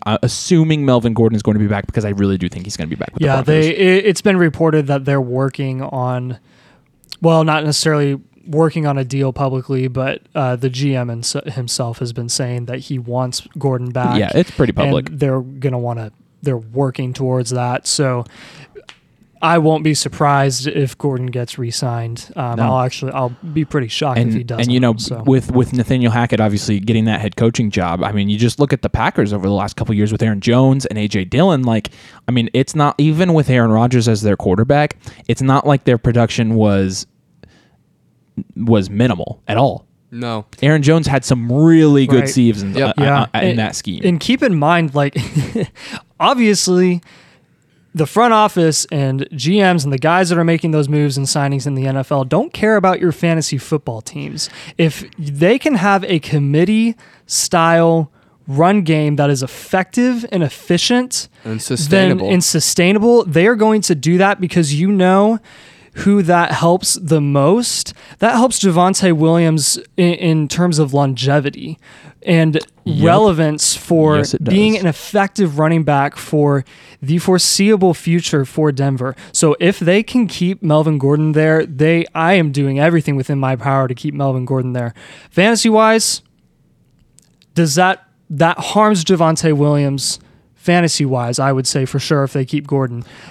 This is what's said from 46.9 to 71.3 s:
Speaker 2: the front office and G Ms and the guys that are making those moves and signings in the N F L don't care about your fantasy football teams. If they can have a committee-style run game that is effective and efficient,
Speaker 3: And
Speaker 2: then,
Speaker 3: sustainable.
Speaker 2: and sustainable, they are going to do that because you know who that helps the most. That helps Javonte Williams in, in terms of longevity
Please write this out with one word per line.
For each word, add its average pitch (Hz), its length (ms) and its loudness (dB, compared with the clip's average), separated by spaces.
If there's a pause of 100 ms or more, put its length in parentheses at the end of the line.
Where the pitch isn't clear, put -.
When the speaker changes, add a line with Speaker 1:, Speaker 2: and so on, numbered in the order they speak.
Speaker 2:
the 151 120 -2
front 233 260 2
office 185 580 2
and 135 440 -2
G 156 260 0
Ms 180 240 2
and 143 80 -2
the 135 60 -2
guys 170 320 2
that 175 80 2
are 165 60 2
making 165 260 0
those 151 180 0
moves 147 300 0
and 135 80 -2
signings 139 400 -2
in 139 80 -4
the 131 120 -2
N 135 100 -2
F 135 160 -4
L 135 120 0
don't 190 280 0
care 214 240 2
about 185 240 4
your 175 120 2
fantasy 160 460 -2
football 123 420 -6
teams. - 480 -10 (300)
If 165 260 -2 (140)
they 160 400 0
can 294 160 -2
have 196 300 2
a 190 140 -2
committee-style 165 1900 0 (380)
run 175 340 2
game 151 340 0
that 143 140 2
is 135 120 0
effective 233 920 -2
and 180 100 0
efficient, 240 880 -2 (160)
Speaker 3:
And 110 100 -6
Speaker 2:
then, 110 60 -6
Speaker 3:
sustainable. 185 720 0
Speaker 2:
and 180 120 4
sustainable, 202 800 2
they 165 220 2
are 240 100 2
going 214 260 2
to 175 120 0
do 156 240 2
that 196 220 2
because 160 340 0
you 180 160 0
know 196 480 2 (580)
who 202 260 2
that 170 300 2
helps 170 420 0
the 156 260 0
most. 143 720 0 (280)
That 233 160 2
helps 240 220 2
Javonte 180 540 2
Williams 160 640 2 (200)
in, 175 160 2
in 160 340 0
terms 170 300 0
of 139 160 0
longevity 139 840 -2 (440)